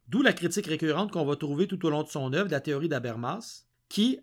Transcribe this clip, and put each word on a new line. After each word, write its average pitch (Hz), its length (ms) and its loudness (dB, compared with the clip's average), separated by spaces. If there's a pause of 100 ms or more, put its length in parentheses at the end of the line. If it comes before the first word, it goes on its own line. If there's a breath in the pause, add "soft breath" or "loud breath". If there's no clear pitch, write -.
D'où 196 160 2
la 233 100 8
critique 175 340 -2
récurrente 160 440 0
qu'on 165 140 0
va 143 100 2
trouver 147 320 0
tout 185 200 -4
au 156 40 4
long 147 120 2
de 151 60 -6
son 131 260 -4
œuvre 196 120 2
de 175 60 -2
la 139 80 0
théorie 151 280 -2
d'Habermas, 123 760 -6 (240)
qui, 240 340 2